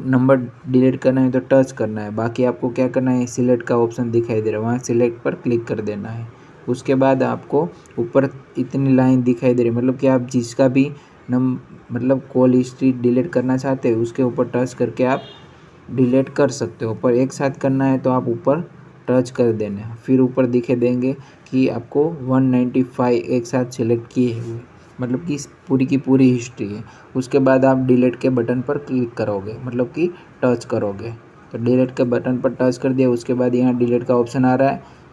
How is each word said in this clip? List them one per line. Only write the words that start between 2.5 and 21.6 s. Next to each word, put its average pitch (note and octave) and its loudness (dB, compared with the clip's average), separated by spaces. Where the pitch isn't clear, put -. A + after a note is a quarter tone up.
क्या B2+ -2
करना B2+ 0
है, B2 0
सिलेक्ट B2 0
का B2 0
ऑप्शन A#2 0
दिखाई A#2 0
दे G#2+ -2
रहा G#2+ -4
है, A2 -4
वहाँ A#2+ 0
सिलेक्ट A#2+ 0
पर D3 -4
क्लिक A#2 -2
कर G#2+ -6
देना G#2 -8
है। A#2 -10
उसके C3 -2
बाद C3 2
आपको C#3 -2
ऊपर C3+ 0
इतनी C3+ 0
लाइन C3 4
दिखाई B2 2
दे A#2+ 2
रही A#2 2
है, A2+ -2
मतलब B2+ 0
कि C#3 0
आप B2+ 2
जिसका C3 0
भी C3+ 2
नम-, B2+ 0
मतलब B2+ 0
कॉल B2+ 6
हिस्ट्री B2+ 2
डिलीट B2 0
करना B2+ 0
चाहते C3 -2
हैं A2+ 2
उसके A#2 -2
ऊपर B2 -2
टच B2+ -2
करके A#2+ -2
आप C3+ 0
डिलीट C3 2
कर B2+ 2
सकते - -8
हो। A2 -4
पर B2 0
एक C3 0
साथ C#3+ -4
करना C3+ 0
है C3 2
तो C3 0
आप B2+ 0
ऊपर C3+ -2
टच B2+ 2
कर A#2+ 2
देना G2+ -6
है, A2+ -12
फिर C3 2
ऊपर B2+ 2
दिखे B2 0
देंगे B2 0
कि C3 2